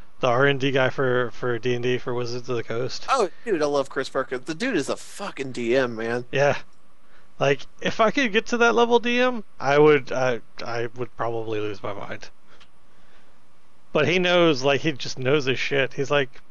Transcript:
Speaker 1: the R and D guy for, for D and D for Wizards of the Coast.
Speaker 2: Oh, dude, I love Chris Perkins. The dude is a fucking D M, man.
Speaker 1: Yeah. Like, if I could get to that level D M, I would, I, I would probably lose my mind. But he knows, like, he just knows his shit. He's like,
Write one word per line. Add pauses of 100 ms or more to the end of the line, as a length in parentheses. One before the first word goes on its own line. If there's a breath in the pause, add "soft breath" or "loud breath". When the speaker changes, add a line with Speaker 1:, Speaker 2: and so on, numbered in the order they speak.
(200 soft breath)
Speaker 1:
the
R
and
D
guy
for,
for
D
and
D
for
Wizards
of
the
Coast.
Speaker 2:
Oh, (120)
dude,
I
love
Chris
Perkins.
The
dude
is
a
fucking
D
M,
man.
Speaker 1:
Yeah. (800 soft breath)
Like, (160)
if
I
could
get
to
that
level
D
M, (160)
I
would,
I, (220)
I
would
probably
lose
my
mind. (1600 soft breath)
But
he
knows,
like,
he
just
knows
his
shit.
He's
like,